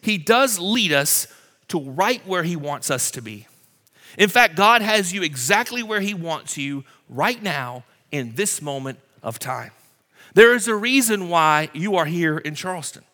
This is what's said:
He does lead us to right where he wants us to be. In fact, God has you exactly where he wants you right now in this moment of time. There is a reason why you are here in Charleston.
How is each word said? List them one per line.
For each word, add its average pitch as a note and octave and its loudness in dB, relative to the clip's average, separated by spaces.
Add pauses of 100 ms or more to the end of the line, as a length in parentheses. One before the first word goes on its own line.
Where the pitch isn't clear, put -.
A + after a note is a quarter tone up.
He G#3+ 0
does A3 2
lead G3 0
us C#3+ 2 (400)
to F3 -2
right F3 -2
where F#3 -2
he E3+ -2
wants D3 -8
us C3 -2
to C3 -12
be. A2 -16 (680)
In G3+ 6
fact, A3+ 4
God A3 6
has G3+ 0
you G3 -6
exactly G3 -2
where G#3+ -4
he G3+ -4
wants E3 -8
you C#3 -6 (260)
right G#3 -2
now C3 -6 (280)
in B2 -6
this E3 -4
moment C3+ -8 (220)
of A#2 -10
time. B2+ -10 (640)
There A#3 8
is A#3 -4
a A3+ 0
reason A3 0
why D#3 4
you F#3+ -2
are E3 2
here D#3+ 0
in D3+ -8
Charleston. F3 -10 (100)